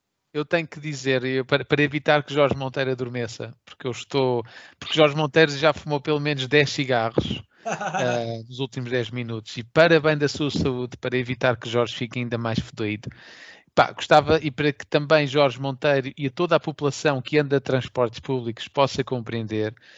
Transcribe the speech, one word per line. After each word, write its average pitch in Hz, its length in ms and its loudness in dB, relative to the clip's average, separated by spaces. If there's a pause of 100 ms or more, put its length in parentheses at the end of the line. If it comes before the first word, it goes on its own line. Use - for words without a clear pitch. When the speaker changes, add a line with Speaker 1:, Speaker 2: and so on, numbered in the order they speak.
(320)
Speaker 1:
eu 151 120 -4
tenho 165 240 -2
que 151 120 -16
dizer, 131 440 0
eu, 131 200 -2
para, 131 200 2
para 147 180 2
evitar 147 400 2
que - 100 -10
Jorge 139 220 4
Monteiro 135 360 -4
adormeça, 120 640 -6 (100)
porque - 220 -12
eu 123 40 -4
estou, 123 540 0 (340)
porque - 160 -8
Jorge 151 220 6
Monteiro 156 360 4
já 143 200 2
fumou 147 280 -4
pelo 151 200 -2
menos 143 260 -2
dez 143 240 4
cigarros, 120 720 -2 (100)
Speaker 2:
<laughs> - 120 -20
Speaker 1:
eh, 120 840 -4
nos 123 120 -16
últimos 127 300 -6
dez 117 200 -2
minutos, 117 460 -10
e 120 80 -10
para 165 340 6
bem 151 180 2
da 143 120 0
sua 147 220 -2
saúde, 123 460 -2
para 123 200 -4
evitar 127 400 0
que 117 120 -12
Jorge 117 260 0
fique 120 240 -8
ainda 120 200 -4
mais 113 200 -2
fedido, 107 500 -6 (680)
pá, - 180 4
gostava, 151 500 4
e 151 80 -2
para 147 220 0
que - 140 -10
também 147 400 2
Jorge 131 340 2
Monteiro 139 560 0
e 139 120 -4
toda 170 280 0
a - 40 4
população 143 640 -2
que 151 160 0
anda 143 180 2
de 135 80 0
transportes 123 560 -2
públicos 117 480 -6
possa 139 360 0
compreender, 110 680 -4 (240)